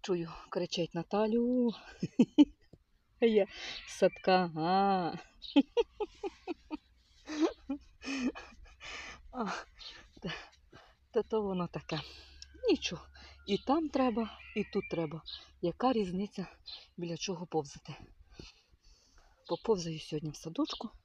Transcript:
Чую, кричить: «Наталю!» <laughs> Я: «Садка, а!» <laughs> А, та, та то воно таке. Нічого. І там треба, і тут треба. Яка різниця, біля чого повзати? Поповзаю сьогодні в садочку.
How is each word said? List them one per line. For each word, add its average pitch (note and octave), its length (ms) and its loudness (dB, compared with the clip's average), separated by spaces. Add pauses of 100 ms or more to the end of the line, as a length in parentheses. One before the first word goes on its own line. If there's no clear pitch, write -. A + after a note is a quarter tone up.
Чую, E3+ 300 -2 (180)
кричить: F3 460 -2
«Наталю!» A#3 760 2 (720)
<laughs> - 760 -14
Я: G#3+ 260 6 (400)
«Садка, F#3 720 4
а!» F#3 560 2 (420)
<laughs> C#4+ 60 10 (3750)
А, B3 140 -6 (760)
та, D#3+ 120 -6 (800)
та G#3+ 120 2
то A3 180 0
воно F#3 260 0
таке. D3+ 340 -6 (680)
Нічого. A#3 320 2 (440)
І G3+ 120 0
там D4+ 320 2
треба, A#3 500 0 (160)
і G#3 80 0
тут - 260 -2
треба. D#3+ 320 -2 (400)
Яка A#3 320 0
різниця, G3 540 -2 (500)
біля E3+ 200 -4
чого F3+ 280 -6
повзати? D3+ 500 -4 (1500)
Поповзаю E3+ 520 -2
сьогодні D3+ 300 -6
в D3 60 -10
садочку. A3+ 540 -6 (160)